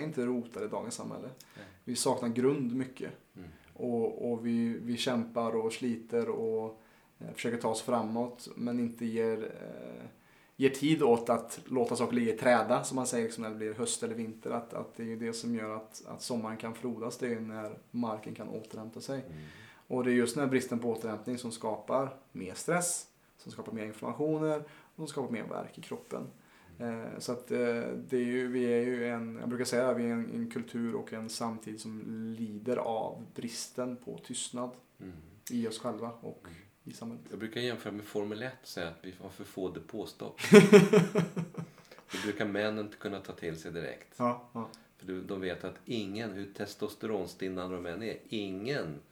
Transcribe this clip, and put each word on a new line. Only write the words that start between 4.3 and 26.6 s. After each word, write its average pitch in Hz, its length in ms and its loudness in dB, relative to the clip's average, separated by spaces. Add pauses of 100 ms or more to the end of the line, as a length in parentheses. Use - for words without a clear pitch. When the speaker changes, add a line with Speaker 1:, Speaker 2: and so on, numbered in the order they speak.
Speaker 1:
och 113 140 -2
vi, 117 360 2
vi 120 140 -2
kämpar 117 600 2
och 113 160 2
sliter 117 560 0
och, 110 520 -2 (380)
eh, 110 160 -10
försöker 117 240 -2
ta 117 100 2
oss 110 140 0
framåt, 117 760 0
men 120 240 0
inte 117 260 -2
ger, 113 380 2
eh, - 640 -10 (500)
ger 135 140 6
tid 147 320 4
åt 117 280 8
att - 340 0
låta 123 320 2
saker 117 180 2
ligga 113 200 4
i - 40 -8
träda, 123 460 6
som 131 120 -2
man 123 100 0
säger, 117 180 2
liksom, 113 180 -4
när 110 80 -4
det 107 60 -6
blir 107 180 -4
höst 117 280 -2
eller 110 120 -2
vinter. 113 360 -6
Att, 117 240 -4
att - 220 -8
det 117 60 -8
är 113 40 -6
ju 113 100 -6
det 113 160 -4
som 117 220 -2
gör 107 220 -4
att, - 300 -12
att 110 160 -10
sommaren 113 340 -2
kan 113 180 -6
frodas, 117 440 -6
det 127 80 -4
är 120 40 0
ju 110 100 -2
när 110 380 -8 (120)
marken 113 440 -2
kan 110 140 -8
återhämta 110 520 -10
sig. 135 260 -4
Speaker 2:
Mm. 80 120 -12 (480)
Speaker 1:
Och 127 180 0
det 123 60 4
är 120 40 8
just 120 200 6
den 143 100 2
här 131 60 2
bristen 123 280 2
på 120 120 0
återhämtning 110 480 -2
som 117 140 -6
skapar 123 640 0 (160)
mer 92 220 -8
stress, - 520 0 (320)
som - 140 -14
skapar - 200 -8
mer 110 120 -4
inflammationer 151 760 0
och - 360 -16
som 160 100 -8
skapar 123 260 -4
mer 110 120 -2
värk - 340 -8
i - 40 -12
kroppen. - 440 -8 (520)